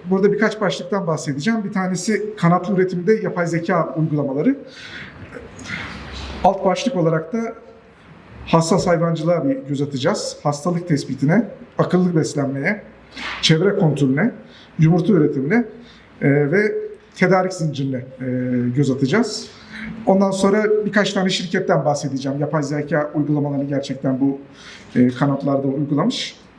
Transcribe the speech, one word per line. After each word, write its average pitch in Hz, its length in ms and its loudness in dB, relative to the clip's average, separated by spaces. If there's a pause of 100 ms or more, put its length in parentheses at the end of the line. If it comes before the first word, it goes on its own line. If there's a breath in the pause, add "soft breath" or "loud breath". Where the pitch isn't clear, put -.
burada 190 280 4
birkaç 214 280 0
başlıktan 185 460 -2
bahsedeceğim. 160 580 -2
Bir 196 80 -6
tanesi 196 640 -2
kanatlı 180 380 2
üretimde 185 380 2
yapay 175 340 0
zeka 165 500 0
uygulamaları. 151 600 0 (1900 loud breath)
Alt 196 200 2
başlık 185 320 0
olarak 160 360 0
da 226 220 -6 (920)
hassas 170 400 2
hayvancılığa 165 600 0
bir 135 80 0
göz 139 260 -4
atacağız. 139 600 -2
Hastalık 170 460 -2
tespitine, 143 600 2 (300)
akıllı 180 380 2
beslenmeye, 143 640 -2 (600 loud breath)
çevre 180 340 4
kontrolüne, 147 560 2 (460 loud breath)
yumurta 165 340 6
üretimine, 151 520 4 (560 loud breath)
e, 139 100 4 (220)
ve 208 200 2 (420)
tedarik 185 380 2
zincirine, 135 440 -4
e, 127 280 -10 (520)
göz 147 140 4
atacağız. 139 580 0 (580 loud breath)
Ondan 196 240 4
sonra 196 340 2 (220)
birkaç - 260 0
tane 185 180 0
şirketten 180 540 0
bahsedeceğim. 139 560 -2
Yapay 147 220 0
zeka 147 520 -2
uygulamalarını 143 500 0
gerçekten 131 560 -2
bu, 139 180 2 (580 loud breath)
e, 123 120 6
kanatlarda 139 580 0
uygulamış. 147 680 -2 (220)